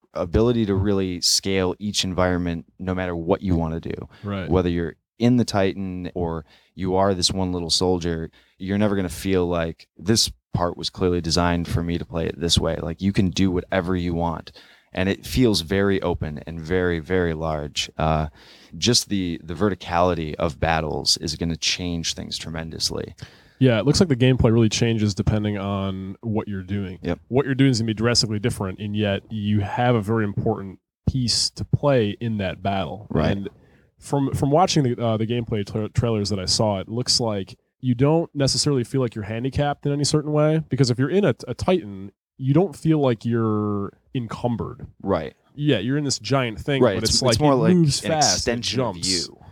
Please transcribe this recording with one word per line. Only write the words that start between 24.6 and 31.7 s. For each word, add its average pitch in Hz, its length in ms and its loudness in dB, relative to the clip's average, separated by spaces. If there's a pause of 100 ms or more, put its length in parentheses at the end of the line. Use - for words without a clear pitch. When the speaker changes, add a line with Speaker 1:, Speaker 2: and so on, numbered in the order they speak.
Speaker 2:
changes 107 480 2
depending 104 420 0
on 98 600 -4
what 107 300 -4
you're 95 120 -6
doing. 92 400 -6
Speaker 1:
Yep. 85 180 -4 (100)
Speaker 2:
What 127 160 2
you're 135 100 -2
doing 135 160 6
is 110 80 2
gonna 113 80 0
be 110 60 -2
drastically 110 440 0
different, 101 420 -4
and 104 140 -6
yet 104 360 0
you 104 320 0
have 123 340 2
a 110 60 2
very 110 240 0
important 98 540 -4 (280)
piece - 440 0
to - 120 -10
play 120 560 2